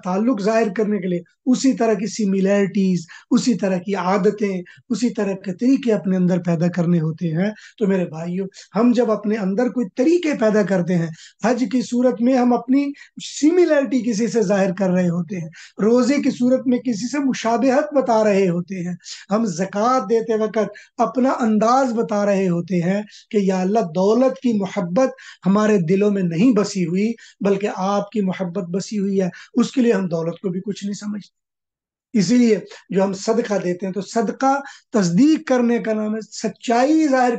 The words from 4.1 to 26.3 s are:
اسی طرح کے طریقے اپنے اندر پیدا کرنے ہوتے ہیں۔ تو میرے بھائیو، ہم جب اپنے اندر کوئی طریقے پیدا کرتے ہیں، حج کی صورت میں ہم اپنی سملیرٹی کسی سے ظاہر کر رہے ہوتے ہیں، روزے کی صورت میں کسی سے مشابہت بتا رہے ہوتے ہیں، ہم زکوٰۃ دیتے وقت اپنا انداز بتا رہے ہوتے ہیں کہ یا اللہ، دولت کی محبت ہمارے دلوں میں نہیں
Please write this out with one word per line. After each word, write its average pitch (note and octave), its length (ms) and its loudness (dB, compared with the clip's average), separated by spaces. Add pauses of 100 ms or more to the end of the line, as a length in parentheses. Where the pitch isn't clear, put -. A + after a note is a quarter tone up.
اسی A#3 200 0
طرح G3 240 -2
کے F#3+ 200 -8
طریقے A#3+ 400 2
اپنے F#3+ 240 0
اندر F3+ 220 2
پیدا F3 280 0
کرنے F3 320 2
ہوتے D#3+ 320 -4
ہیں۔ F#3 200 0 (260)
تو G3+ 100 0
میرے F#3+ 180 0
بھائیو، E3+ 400 -8 (300)
ہم A#3+ 200 4
جب A3+ 160 2
اپنے G#3 260 -2
اندر G3+ 320 -2
کوئی A#3 180 -4 (100)
طریقے E4 320 2 (100)
پیدا G#3+ 240 2
کرتے F3+ 340 0
ہیں، E3 100 -2 (360)
حج A#3 280 0
کی B3+ 100 0
صورت B3 400 0
میں B3+ 160 2
ہم B3 160 2
اپنی C4+ 380 0 (320)
سملیرٹی C#4+ 880 2
کسی A3 160 0
سے A3 140 0
ظاہر G3 320 2
کر F#3+ 160 0
رہے F3+ 200 2
ہوتے E3+ 300 -4
ہیں، D#3+ 100 -10 (320)
روزے A#3+ 400 2
کی C4+ 100 0
صورت B3 360 0
میں B3 120 2
کسی A#3+ 320 -4
سے D4 80 -4
مشابہت C4 760 0
بتا B3 300 2
رہے G3 260 4
ہوتے F3 380 -4
ہیں، F3+ 80 -6 (360)
ہم A3+ 140 0
زکوٰۃ G3+ 640 -2
دیتے A3+ 260 0
وقت G#3+ 220 -2 (400)
اپنا B3 320 0 (100)
انداز A#3 540 2
بتا G#3+ 320 -2
رہے G3 240 2
ہوتے E3+ 260 -2
ہیں F3+ 260 0 (280)
کہ A3 80 -2
یا F#3+ 240 0
اللہ، G3 180 0
دولت G#3+ 600 2
کی A#3 200 0
محبت G3+ 500 -2 (360)
ہمارے G#3 320 4
دلوں G3 340 2
میں G3 120 0
نہیں F3+ 300 2